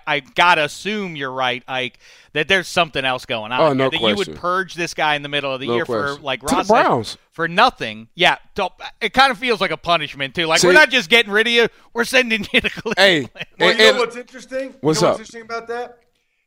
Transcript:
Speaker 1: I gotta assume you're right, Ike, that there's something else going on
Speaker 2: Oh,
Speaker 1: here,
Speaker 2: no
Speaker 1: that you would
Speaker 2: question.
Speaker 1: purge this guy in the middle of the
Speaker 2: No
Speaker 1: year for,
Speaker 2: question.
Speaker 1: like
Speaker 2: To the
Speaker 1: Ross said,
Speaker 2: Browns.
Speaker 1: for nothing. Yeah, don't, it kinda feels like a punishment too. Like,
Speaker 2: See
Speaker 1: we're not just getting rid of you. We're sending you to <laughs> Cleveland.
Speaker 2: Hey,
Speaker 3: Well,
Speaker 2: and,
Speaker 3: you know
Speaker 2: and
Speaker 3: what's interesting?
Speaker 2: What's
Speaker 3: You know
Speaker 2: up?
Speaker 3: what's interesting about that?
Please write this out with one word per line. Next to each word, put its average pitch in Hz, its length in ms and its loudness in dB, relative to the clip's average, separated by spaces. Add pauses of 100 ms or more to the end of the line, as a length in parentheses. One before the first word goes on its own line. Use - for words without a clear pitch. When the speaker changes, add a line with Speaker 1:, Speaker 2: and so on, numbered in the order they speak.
Speaker 1:
I 147 140 0
gotta 165 420 4
assume 185 540 -6
you're 135 160 -6
right, 127 340 -2
Ike, 127 320 -8 (320)
that 151 160 -4
there's 185 220 0
something 156 340 -2
else 127 220 -2
going 113 260 -6
on 127 80 -2
Speaker 2:
Oh, 160 60 4
Speaker 1:
here, 143 100 2
Speaker 2:
no 131 140 0
Speaker 1:
that 160 100 -4
you - 60 -2
would 107 100 2
Speaker 2:
question. 151 220 -6
Speaker 1:
purge 180 380 -4
this 165 180 -6
guy 151 220 -2
in 143 80 -6
the 143 60 -10
middle 139 240 -4
of 127 60 -6
the 127 80 -8
Speaker 2:
No 117 80 0
Speaker 1:
year 120 100 -2
for, 120 180 -4
Speaker 2:
question. 143 200 -6
Speaker 1:
like 131 160 -4
Speaker 2:
To 131 60 -14
the 143 100 -2
Speaker 1:
Ross 185 120 -2
said, 208 60 6
Speaker 2:
Browns. 226 440 2 (140)
Speaker 1:
for 165 180 -6
nothing. 143 680 0
Yeah, 165 220 2 (180)
don't, 190 160 -4 (300)
it 226 120 -4
kinda 262 220 4
feels 226 240 -2
like 180 120 0
a 156 60 -6
punishment 143 580 -4
too. 170 100 -2
Like, 160 160 2
Speaker 2:
See 180 60 6
Speaker 1:
we're 185 60 6
not 302 160 8
just 226 200 0
getting 226 240 2
rid 220 140 2
of 240 60 -2
you. 233 140 4 (260)
We're 233 120 -2
sending 233 480 0
you 254 80 2
to 208 80 -2
<laughs> - 0 -
Cleveland. - 280 -8
Speaker 2:
Hey, 175 300 4 (320)
Speaker 3:
Well, 170 120 4
Speaker 2:
and, 226 60 0
Speaker 3:
you 330 60 4
know - 60 8
Speaker 2:
and - 80 2
Speaker 3:
what's 233 180 -4
interesting? 254 640 -12
Speaker 2:
What's 151 220 0
Speaker 3:
You 165 60 4
know 123 40 4
Speaker 2:
up? - 80 -2
Speaker 3:
what's 220 160 -18
interesting 233 60 -16
about 226 260 -10
that? 240 300 -10 (500)